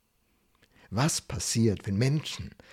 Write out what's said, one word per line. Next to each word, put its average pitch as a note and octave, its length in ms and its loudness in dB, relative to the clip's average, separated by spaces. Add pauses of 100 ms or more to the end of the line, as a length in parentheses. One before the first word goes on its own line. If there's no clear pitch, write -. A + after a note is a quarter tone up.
(920)
Was B2+ 320 0
passiert, A2 640 0
wenn G2 100 -2
Menschen C3+ 580 -2 (180)